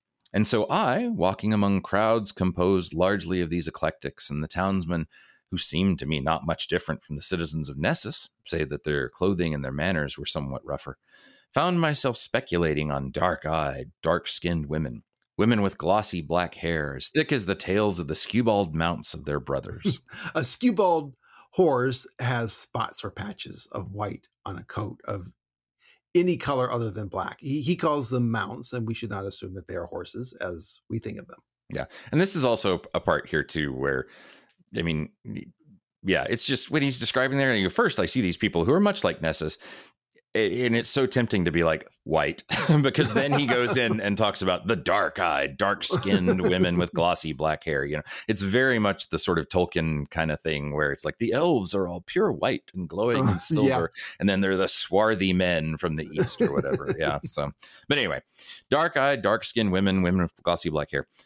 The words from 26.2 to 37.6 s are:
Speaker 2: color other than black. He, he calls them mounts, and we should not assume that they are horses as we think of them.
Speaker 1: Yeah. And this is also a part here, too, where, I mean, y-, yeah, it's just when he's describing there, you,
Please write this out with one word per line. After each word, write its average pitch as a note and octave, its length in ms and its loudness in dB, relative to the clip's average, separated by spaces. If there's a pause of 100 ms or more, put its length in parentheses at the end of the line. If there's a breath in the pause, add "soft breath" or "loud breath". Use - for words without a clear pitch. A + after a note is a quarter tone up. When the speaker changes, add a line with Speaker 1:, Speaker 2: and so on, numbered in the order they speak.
Speaker 2:
color B2+ 340 0
other A#2 200 -2
than G2+ 180 -6
black. F#2 320 -6
He, D3 200 -4
he E3 160 0
calls D3 320 0
them B2 220 2
mounts, A2+ 420 -4
and A#2 160 -4
we A2+ 60 -4
should G#2+ 160 -8
not G2 160 -6
assume F#2+ 280 -8
that F#2+ 140 -12
they F2+ 60 -8
are F2 120 -4
horses A2 540 -10
as E2+ 480 -8
we A#2 100 -4
think A2 200 -8
of - 100 -14
them. - 100 -20 (340)
Speaker 1:
Yeah. - 120 -4 (280 loud breath)
And D#3+ 80 4
this F#3+ 160 0
is C3+ 80 2
also G2 380 2 (120)
a F2 60 -2
part D#2 280 0
here, D#2 160 0
too, D2 280 -2
where, C2 340 0 (720 loud breath)
I E2+ 60 -2
mean, D#2 280 -2 (140)
y-, - 220 -10 (580)
yeah, F2 240 2
it's A#2 180 -2
just - 240 -4
when D3+ 120 0
he's C3+ 160 0
describing C3 400 0
there, C3+ 160 4
you, F#2+ 160 2